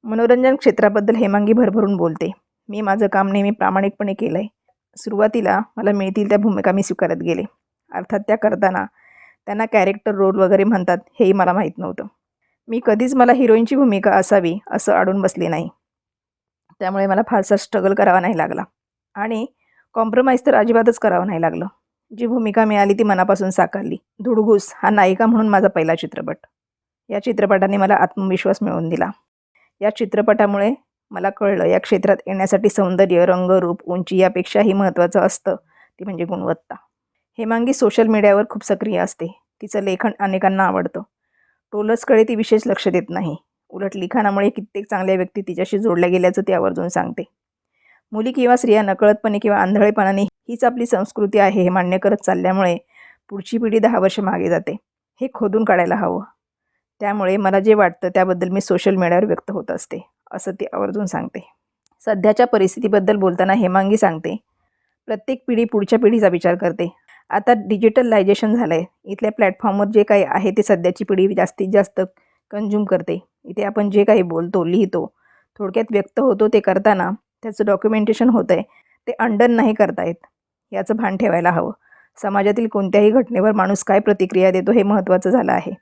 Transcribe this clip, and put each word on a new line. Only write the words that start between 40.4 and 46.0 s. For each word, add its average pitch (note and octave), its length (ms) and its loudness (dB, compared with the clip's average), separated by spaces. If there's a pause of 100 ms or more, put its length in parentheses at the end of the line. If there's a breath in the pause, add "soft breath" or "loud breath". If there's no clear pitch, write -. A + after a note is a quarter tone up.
आवडतं. F#3 360 -4 (720)
ट्रोलर्सकडे A3 540 2
ती A#3 100 -2
विशेष A3 320 2
लक्ष G3+ 220 -2
देत F3+ 200 0
नाही. E3+ 280 -6 (320)
उलट F#3+ 280 -8
लिखाणामुळे G3+ 540 0
कित्येक G#3 400 -10
चांगल्या F#3+ 240 -2
व्यक्ती F#3 260 -4
तिच्याशी F#3 380 -4
जोडल्या F3+ 320 2